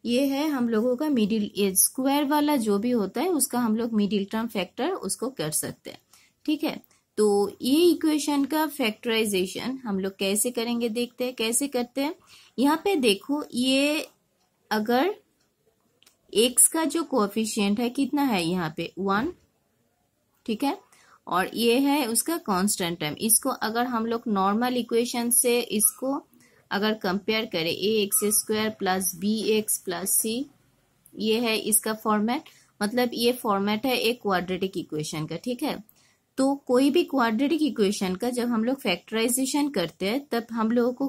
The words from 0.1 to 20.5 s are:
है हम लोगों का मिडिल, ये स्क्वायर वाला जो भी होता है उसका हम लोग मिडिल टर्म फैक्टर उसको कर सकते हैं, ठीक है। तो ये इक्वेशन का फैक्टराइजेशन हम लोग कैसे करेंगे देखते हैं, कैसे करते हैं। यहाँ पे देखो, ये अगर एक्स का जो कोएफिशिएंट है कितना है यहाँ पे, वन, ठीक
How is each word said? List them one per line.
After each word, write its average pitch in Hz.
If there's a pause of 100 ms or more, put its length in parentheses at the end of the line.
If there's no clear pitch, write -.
है 277
हम 247
लोगों 233
का 302
मिडिल, 220
ये 190
स्क्वायर 277
वाला 294
जो 214
भी 240
होता 226
है 349
उसका 269
हम 226
लोग 226
मिडिल 202
टर्म 226
फैक्टर 233
उसको 220
कर 156
सकते -
हैं, - (460)
ठीक 302
है। 269 (380)
तो 202
ये 285
इक्वेशन 302
का 311
फैक्टराइजेशन 220
हम 208
लोग 190
कैसे 202
करेंगे 240
देखते 240
हैं, 254
कैसे 226
करते 247
हैं। 294 (440)
यहाँ 285
पे 392
देखो, 254 (100)
ये 269 (680)
अगर 240 (1200)
एक्स 247
का 320
जो 320
कोएफिशिएंट 208
है 233
कितना 277
है 214
यहाँ 165
पे, 170
वन, 196 (1120)
ठीक 226